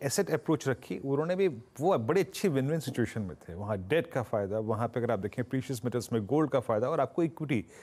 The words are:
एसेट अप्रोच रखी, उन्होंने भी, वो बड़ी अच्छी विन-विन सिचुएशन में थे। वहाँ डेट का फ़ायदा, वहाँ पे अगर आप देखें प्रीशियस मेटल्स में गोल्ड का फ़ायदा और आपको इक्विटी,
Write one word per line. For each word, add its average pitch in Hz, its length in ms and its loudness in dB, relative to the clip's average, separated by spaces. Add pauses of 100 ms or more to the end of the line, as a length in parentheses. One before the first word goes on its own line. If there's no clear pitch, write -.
एसेट 156 280 0
अप्रोच 151 360 2
रखी, 131 300 -2
उन्होंने 151 380 0
भी, 190 120 2
वो 143 500 0
बड़ी 147 240 2
अच्छी - 260 -2
विन-विन 143 320 2
सिचुएशन 117 420 -2
में 87 160 -8
थे। - 160 -14
वहाँ 101 240 -4
डेट 98 300 0
का 127 160 -2
फ़ायदा, 104 360 0
वहाँ 110 280 0
पे 123 120 -4
अगर 117 120 0
आप 104 80 2
देखें 104 260 -4
प्रीशियस 131 400 -4
मेटल्स 120 280 -2
में 107 120 0
गोल्ड 147 260 2
का 135 80 2
फ़ायदा 113 300 0
और 160 100 0
आपको 151 240 0
इक्विटी, 143 400 -2 (200)